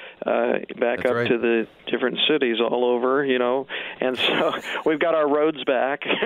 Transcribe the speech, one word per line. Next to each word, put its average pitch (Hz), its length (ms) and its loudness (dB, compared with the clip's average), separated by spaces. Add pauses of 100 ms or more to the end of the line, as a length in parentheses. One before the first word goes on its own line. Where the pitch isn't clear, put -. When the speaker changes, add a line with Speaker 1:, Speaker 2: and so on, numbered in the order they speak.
(260)
Speaker 1:
uh, 120 320 0 (200)
back 120 240 0
Speaker 2:
That's 127 80 2
Speaker 1:
up 123 40 2
Speaker 2:
right. 120 140 0
Speaker 1:
to 120 100 2
the 117 280 2 (200)
different 123 400 -2
cities 139 340 2
all 123 240 0
over, 127 400 2
you 127 140 2
know. 127 280 0 (340)
And 127 180 0
so 160 360 0 (160)
<laughs> - 140 -6
we've 156 140 2
got 165 160 2
our 151 140 2
roads 151 360 2
back. 131 420 0
<laughs> - 60 -2 (140)